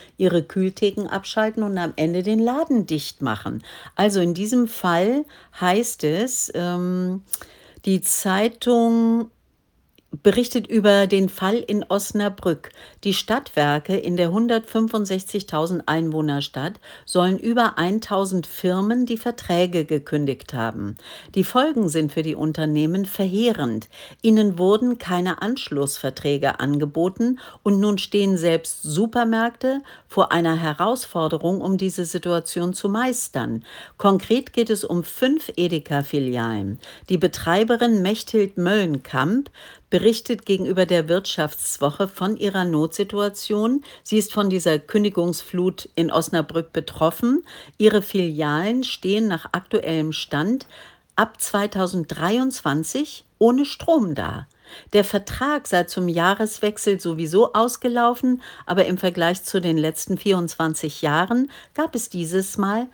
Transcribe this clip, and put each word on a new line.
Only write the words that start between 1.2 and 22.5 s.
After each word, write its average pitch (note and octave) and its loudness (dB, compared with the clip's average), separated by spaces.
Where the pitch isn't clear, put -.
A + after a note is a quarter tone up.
und G3+ -2
am E3+ -4
Ende E3+ 0
den G#3+ 0
Laden B3 2
dicht - -6
machen. A2+ -4
Also G3 2
in F3 2
diesem A3 0
Fall G#3+ 0
heißt G3 0
es, F#3+ -2
ähm, F3+ -2
die F#3+ 2
Zeitung A#3 2
berichtet A#3+ 4
über G3+ 6
den F#3+ 2
Fall G3 -2
in G#3 -2
Osnabrück. G3+ -2
Die G3 0
Stadtwerke D3+ 0
in F3 -2
der E3+ 2
hundertfünfundsechzigtausend G3+ -2
Einwohnerstadt D#3 -2
sollen F#3 2
über A#3 0
eintausend F#3+ -2
Firmen G#3 0
die A#3 -2
Verträge F3+ 0
gekündigt D3 -4
haben. A2+ -6
Die F#3+ 4
Folgen B3+ 2
sind D#3 0
für D#3+ -2
die D#3 -4
Unternehmen D#3 0